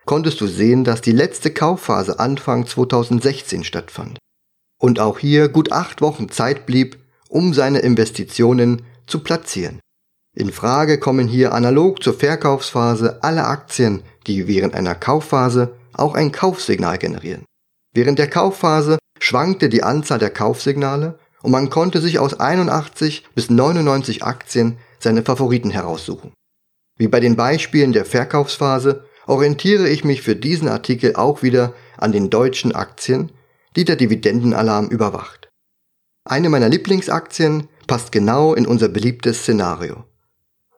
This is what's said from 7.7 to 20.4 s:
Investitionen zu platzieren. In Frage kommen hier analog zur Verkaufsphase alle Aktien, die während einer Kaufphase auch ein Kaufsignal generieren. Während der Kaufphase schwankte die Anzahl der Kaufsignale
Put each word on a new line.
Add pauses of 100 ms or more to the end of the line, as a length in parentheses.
Investitionen (240)
zu
platzieren. (560)
In
Frage
kommen
hier
analog
zur
Verkaufsphase
alle
Aktien, (240)
die
während
einer
Kaufphase (200)
auch
ein
Kaufsignal
generieren. (480)
Während
der
Kaufphase (200)
schwankte
die
Anzahl
der
Kaufsignale (240)